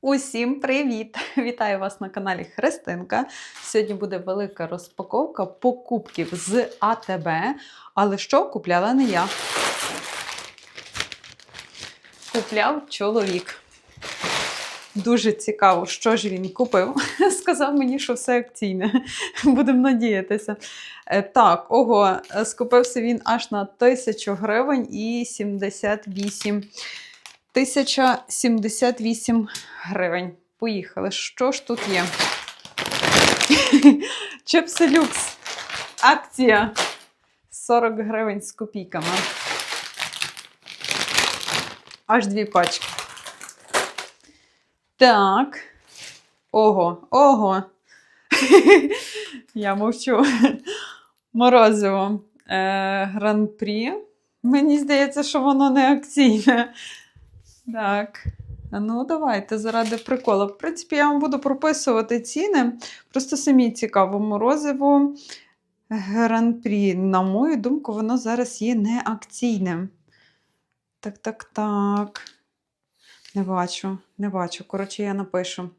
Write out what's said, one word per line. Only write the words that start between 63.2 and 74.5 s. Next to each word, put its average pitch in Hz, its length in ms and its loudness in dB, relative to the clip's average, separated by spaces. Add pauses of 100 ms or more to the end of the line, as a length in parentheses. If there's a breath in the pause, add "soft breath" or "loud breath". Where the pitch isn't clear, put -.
самі 262 340 4
цікаво. 202 500 0
Морозиво 277 920 2 (760 loud breath)
Гран-прі. 220 1040 0
На 185 280 2
мою 226 340 0
думку, 247 360 -4
воно 220 260 -2
зараз 240 440 -4
є 240 120 0
неакційним. 208 1120 -2 (1120)
Так, 202 180 -14
так, 220 260 -12
так. 208 800 -2 (1120 soft breath)
Не 202 80 -2
бачу, 185 560 -4 (200)
не 202 100 -4
бачу. 185 360 -6